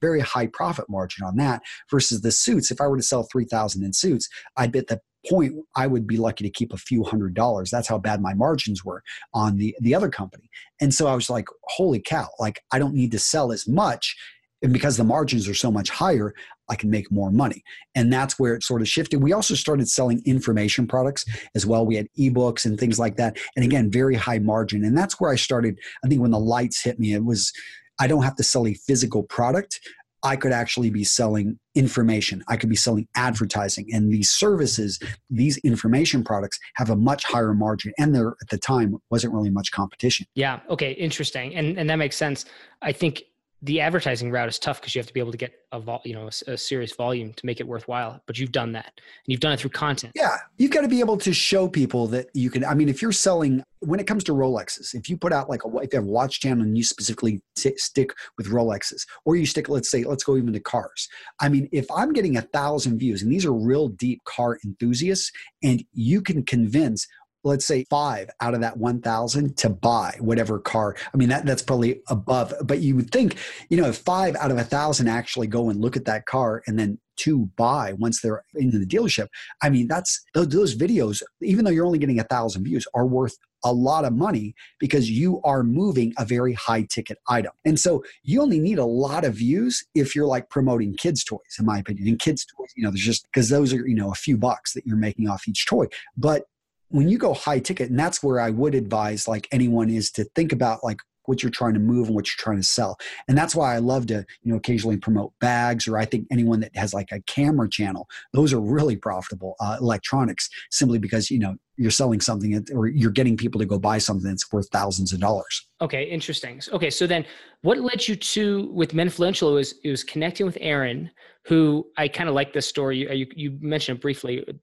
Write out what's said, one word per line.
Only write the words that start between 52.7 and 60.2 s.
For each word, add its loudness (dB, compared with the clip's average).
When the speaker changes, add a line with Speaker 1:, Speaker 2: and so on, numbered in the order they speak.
Speaker 1:
mean, 4
if -2
you're 0
selling, 2
when -2
it -4
comes 0
to -2
Rolexes, -2
if -10
you -4
put -2
out, 0
like, -6
a, -8
if -6
you 2
have -2
a -4
watch 0
channel 0
and 2
you 2
specifically -2
t-, 0
stick 0
with -8
Rolexes, -2
or 4
you 2
stick, -2
let's -2
say, 0
let's -4